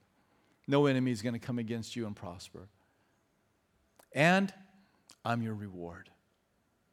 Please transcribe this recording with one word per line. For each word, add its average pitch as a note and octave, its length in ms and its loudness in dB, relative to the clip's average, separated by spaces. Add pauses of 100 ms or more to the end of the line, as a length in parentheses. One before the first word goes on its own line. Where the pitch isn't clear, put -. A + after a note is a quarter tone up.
(680)
No C#3+ 180 6
enemy B2+ 260 4
is G#2+ 120 -4
gonna A#2 160 -2
come A#2+ 180 -4
against A2+ 380 -6
you A#2 100 -4
and G#2 100 -8
prosper. F#2+ 540 -14 (1400)
And F3+ 420 4 (720)
I'm A#2 160 0
your A2+ 140 -4
reward. F#2 560 -12 (800)